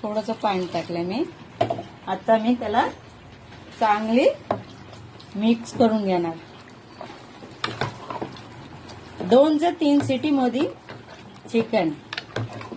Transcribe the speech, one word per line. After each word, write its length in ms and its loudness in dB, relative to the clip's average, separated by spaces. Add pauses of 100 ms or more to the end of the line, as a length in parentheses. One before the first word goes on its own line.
थोडंसं 320 -2
पाणी 400 0
टाकलंय 300 -4
मी. 200 -2 (840)
आता 300 2
मी 160 2
त्याला 340 0 (920)
चांगली 480 4 (1080)
मिक्स 380 2
करून 320 4
घेणार. 300 0 (3000)
दोन 320 8
ते 140 2
तीन 360 4
शिटीमध्ये 640 2 (800)
चिकन, 380 2 (880)